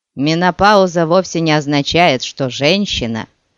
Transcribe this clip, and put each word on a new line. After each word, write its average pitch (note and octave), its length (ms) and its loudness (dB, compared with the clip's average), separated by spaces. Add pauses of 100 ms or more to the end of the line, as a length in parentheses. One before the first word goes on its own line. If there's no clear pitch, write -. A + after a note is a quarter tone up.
(140)
Менопауза F3 920 2
вовсе F3 340 0
не D#3+ 120 0
означает, D3 720 0
что - 280 -6
женщина B2+ 760 -2 (320)